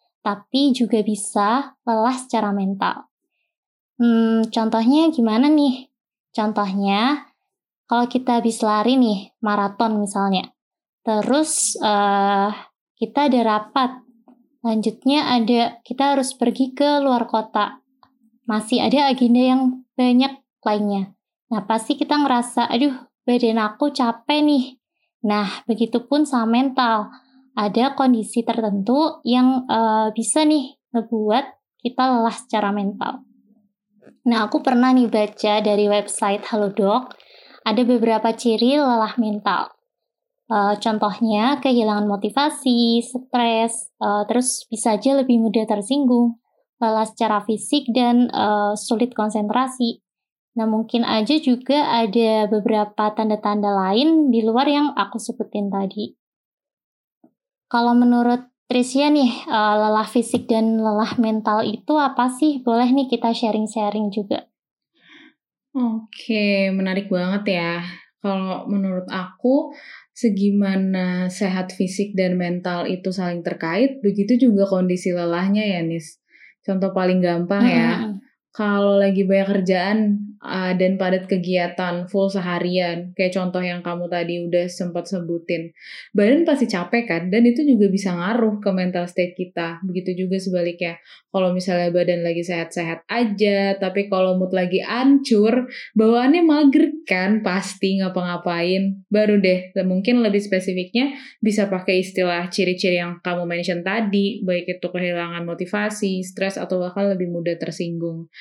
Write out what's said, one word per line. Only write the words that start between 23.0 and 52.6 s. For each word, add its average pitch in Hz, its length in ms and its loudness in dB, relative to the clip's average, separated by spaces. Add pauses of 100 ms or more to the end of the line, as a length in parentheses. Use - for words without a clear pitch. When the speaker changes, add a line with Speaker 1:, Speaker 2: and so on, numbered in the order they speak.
Speaker 1:
badan 233 320 2
aku 220 320 -2
capek 269 480 -2
nih." 294 400 2 (480)
Nah, 208 400 -2
begitupun 240 640 0
sama 233 320 2
mental. 240 480 0 (480)
Ada 226 400 0
kondisi 233 480 0
tertentu 233 800 0
yang, 254 400 2
eh, 220 480 0
bisa 302 320 0
nih 302 320 0 (160)
ngebuat 220 640 -2 (240)
kita 247 240 -2
lelah 233 320 0
secara 208 320 -2
mental. - 560 -6 (1040)
Nah, 220 160 0
aku 277 160 -2
pernah 254 320 4
nih 247 160 4
baca 208 480 0
dari 208 320 2
website 202 560 -2
Halodoc, 208 720 0 (420)
ada 220 240 0
beberapa 226 480 2
ciri 233 480 2
lelah 233 400 0
mental. 208 480 -2 (840)
Eh, 208 300 2
contohnya 220 800 0
kehilangan 214 480 2
motivasi, 233 960 0
stres, 233 960 -2
eh, 208 260 0
terus 247 400 -2
bisa 220 300 -2
aja 269 180 0
lebih 254 240 2
mudah 226 300 0
tersinggung, 240 720 0 (400)
lelah 220 240 0
secara 214 400 -2
fisik 262 480 -2
dan, 240 400 2
eh, 208 480 0
sulit 247 340 -2
konsentrasi. 226 840 -2 (560)
Nah, 220 100 -2
mungkin 226 380 -2
aja 220 340 0
juga 254 640 0
ada 220 480 2
beberapa 214 640 0